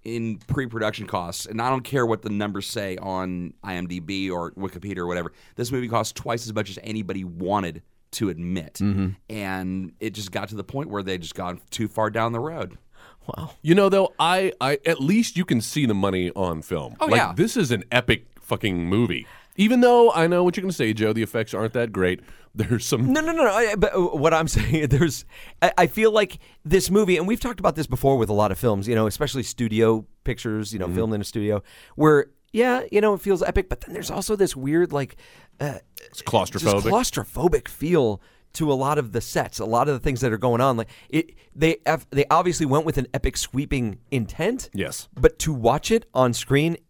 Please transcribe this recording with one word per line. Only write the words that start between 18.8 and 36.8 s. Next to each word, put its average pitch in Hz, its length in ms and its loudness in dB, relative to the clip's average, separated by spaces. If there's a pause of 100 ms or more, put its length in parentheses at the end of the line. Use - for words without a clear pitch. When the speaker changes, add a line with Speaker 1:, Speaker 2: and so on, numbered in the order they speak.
Speaker 3:
movie. 90 400 0 (280)
Even 233 260 4
though 240 300 8
I 165 140 2
know 175 180 4
what 180 140 2
you're 185 60 -6
gonna 185 100 -4
say, 113 200 0
Joe, 110 200 2
the 113 80 0
effects 110 320 -4
aren't 110 200 -4
that 117 180 -2
great. 92 300 0 (340)
There's 107 300 0
some 135 280 2
Speaker 2:
No, 311 80 2
no, 320 100 -2
no, 330 120 2
no. 214 100 6
I, 214 220 2
but, 208 200 2
uh, 185 60 2
what 160 320 2
I'm 160 140 2
<laughs> - 0 -
saying, 147 400 0
there's, 139 380 2 (360)
I, 180 160 4
I 175 100 6
feel 220 240 4
like 208 280 0 (260)
this 170 240 2
movie, 185 280 4
and 175 100 0
we've 233 120 -2
talked 240 200 -6
about 180 160 0
this 156 100 -4
before 135 320 2
with 110 120 0
a 110 40 0
lot 104 180 2
of 92 60 -2
films, 104 300 0
you 120 80 0
know, 110 100 4
especially 127 380 -4
studio 113 640 2 (160)
pictures, 110 500 -6
you 101 60 -8
know, 90 80 -4
Speaker 3:
Mm-hmm. 87 80 -4
Speaker 2:
filmed 110 180 0
in 104 80 -2
a 98 40 -6
studio, 104 360 -2 (340)
where, 147 360 6 (200)
yeah, 247 300 2 (100)
you 208 100 4
know, 214 120 4
it 185 80 -4
feels 185 220 2
epic, 190 260 0
but - 120 -8
then - 120 -14
there's 220 160 -8
also 208 260 -2
this 190 200 2
weird, 156 360 2
like, 139 260 -4 (420)
uh, 139 180 -6 (240)
Speaker 3:
It's - 220 -18
claustrophobic. 101 380 0
Speaker 2:
just 101 260 2